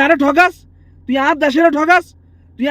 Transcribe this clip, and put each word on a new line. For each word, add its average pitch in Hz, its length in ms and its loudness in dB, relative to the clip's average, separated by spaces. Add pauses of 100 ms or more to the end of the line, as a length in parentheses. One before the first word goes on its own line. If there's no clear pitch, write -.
আরে 302 220 2
ঠগাস, 339 300 0 (540)
তুই 254 80 -4 (100)
আর 320 80 0 (100)
দেশেরও 302 340 2
ঠগাস, 339 260 0 (540)
তুই 247 120 -4